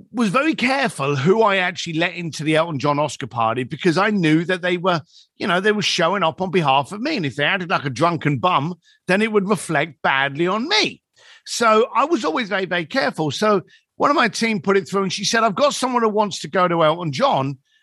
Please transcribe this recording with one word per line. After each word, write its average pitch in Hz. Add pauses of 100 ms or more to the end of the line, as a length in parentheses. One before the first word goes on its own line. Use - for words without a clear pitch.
(120)
was 220
very 277
careful 233
who 185
I 196
actually 180
let 170
into 165
the 156
Elton 160
John 143
Oscar 147
party 117
because 151
I 202
knew 170
that 180
they 180
were, 175 (360)
you -
know, 180
they 214
were 214
showing 180
up 160
on 190
behalf 143
of 208
me. 302
And 185
if 127
they 143
acted 180
like 170
a 143
drunken 147
bum, 170 (320)
then 190
it 220
would 202
reflect 165
badly 139
on 214
me. 349 (460)
So 220
I 240
was 294
always 277
very, 190
very 175
careful. 220
So 208 (340)
one 277
of 294
my 277
team 220
put 196
it 190
through 196
and 190
she 202
said, 226
"I've 220
got 277
someone 247
who 220
wants 208
to -
go 180
to 170
Elton 160
John." 143 (260)